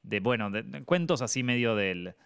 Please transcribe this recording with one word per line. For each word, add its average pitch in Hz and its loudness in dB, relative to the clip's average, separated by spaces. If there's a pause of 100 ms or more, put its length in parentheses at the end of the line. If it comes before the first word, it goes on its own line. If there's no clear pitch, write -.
de, 101 -2
bueno, 110 0
de, 107 -4
de 135 -12
cuentos 170 2
así 127 -2
medio 120 2
del, 90 -2 (120)